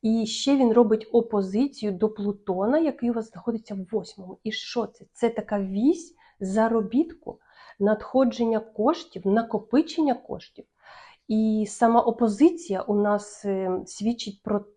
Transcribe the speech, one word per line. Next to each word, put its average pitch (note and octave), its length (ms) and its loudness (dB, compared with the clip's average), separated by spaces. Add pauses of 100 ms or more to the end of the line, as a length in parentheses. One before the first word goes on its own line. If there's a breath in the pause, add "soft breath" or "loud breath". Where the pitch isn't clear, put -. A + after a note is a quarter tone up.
І A3 240 2
ще C#4 300 0
він B3 160 4
робить A3 400 4
опозицію G#3+ 800 0
до F#3 160 0
Плутона, G3+ 680 -2
який C4 320 -2
у A#3 40 -2
вас A3 160 -8
знаходиться A3 440 -8
в F#3 180 -8
восьмому. F#3 520 -8
І A3 80 -6
що A3 340 -6
це? - 260 -18
Це A#3 180 0
така A3 300 -4
вісь G#3+ 540 -2 (260 soft breath)
заробітку, A3+ 960 0 (420 loud breath)
надходження A3+ 800 2
коштів, A3 680 -2
накопичення A#3 880 0
коштів. - 500 -14 (640 loud breath)
І A3 400 2
сама A#3 320 4
опозиція A#3 840 2
у G#3 120 -2
нас, G#3 500 -2
е, F#3+ 420 -2
свідчить G#3+ 560 -6
про G3+ 220 -2 (120)